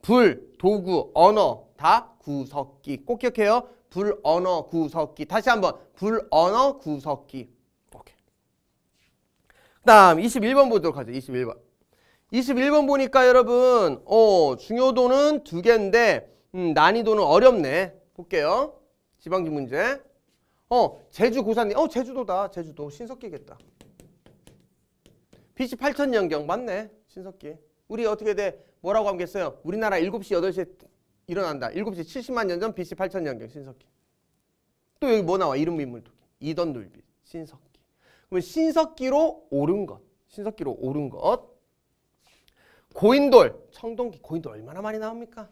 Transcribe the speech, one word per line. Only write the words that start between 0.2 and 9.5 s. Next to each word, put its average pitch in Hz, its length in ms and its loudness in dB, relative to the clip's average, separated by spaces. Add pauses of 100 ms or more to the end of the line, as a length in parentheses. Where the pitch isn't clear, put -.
도구, 185 560 -2
언어 170 600 4
다 190 440 0
구석기. 139 840 -10
꼭 240 140 -6
기억해요. 240 500 0 (220)
불, 202 320 -4
언어, 170 440 -2
구석기. 156 600 -6
다시 220 240 -2
한번. 196 240 0 (200)
불, 214 360 -4
언어, 214 480 2
구석기. 139 720 -10 (440)
오케이. - 220 -20 (1600)